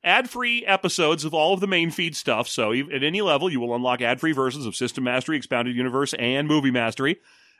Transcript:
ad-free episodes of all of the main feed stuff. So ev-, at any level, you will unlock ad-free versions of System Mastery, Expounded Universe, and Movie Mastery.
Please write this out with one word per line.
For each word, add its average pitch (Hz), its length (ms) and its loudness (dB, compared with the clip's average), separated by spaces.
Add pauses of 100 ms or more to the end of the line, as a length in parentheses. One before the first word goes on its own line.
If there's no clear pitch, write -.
ad-free 240 600 0
episodes 170 580 2
of 156 100 -4
all 165 200 4
of 185 80 0
the 202 60 -2
main 170 240 2
feed 165 240 -4
stuff. 120 320 0
So 110 240 0
ev-, 135 200 -2
at 139 120 -2
any 170 180 0
level, 170 280 2
you 139 120 -2
will 120 140 -2
unlock 123 260 0
ad-free 127 320 0
versions 131 320 -2
of 107 100 -6
System 127 300 -4
Mastery, 127 320 0
Expounded 123 380 -2
Universe, 127 400 0
and 131 320 0
Movie 147 240 4
Mastery. 123 460 0 (420)